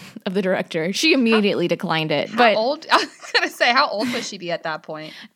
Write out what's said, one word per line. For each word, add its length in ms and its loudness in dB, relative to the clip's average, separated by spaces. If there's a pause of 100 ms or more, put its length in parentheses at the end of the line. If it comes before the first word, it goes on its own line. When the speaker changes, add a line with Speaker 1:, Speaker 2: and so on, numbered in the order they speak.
(260)
Speaker 1:
of 80 -4
the 80 0
director. 520 -2
She 180 2
immediately 540 4
Speaker 2:
How, 20 0
Speaker 1:
declined 420 -2
it. 200 0
Speaker 2:
how 80 -6
Speaker 1:
But 180 6
Speaker 2:
old? 320 -2
<laughs> 40 0
I 40 6
was 400 -2
gonna 140 2
say, 240 2
how 160 4
old 240 -4
would 100 -4
she 140 -10
be 120 -10
at 140 -4
that 200 -6
point? 300 -12 (220)